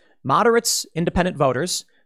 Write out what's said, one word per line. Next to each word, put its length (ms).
moderates, 720
independent 440
voters, 480